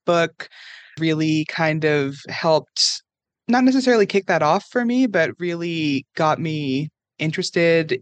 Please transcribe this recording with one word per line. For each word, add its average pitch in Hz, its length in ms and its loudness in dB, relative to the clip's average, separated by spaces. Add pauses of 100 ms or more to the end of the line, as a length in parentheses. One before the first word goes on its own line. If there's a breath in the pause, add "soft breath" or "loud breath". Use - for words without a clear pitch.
book 170 440 -2 (500 loud breath)
really 156 480 0
kind 156 380 -2
of 143 320 0 (120)
helped - 760 -2 (460)
not 247 160 4
necessarily 254 420 4
kick 196 200 -2
that 165 160 2
off 160 280 2
for 247 140 -2
me, 247 220 2
but 175 320 0
really 170 680 -4 (100)
got 156 220 0
me 151 520 -4 (280)
interested 165 840 0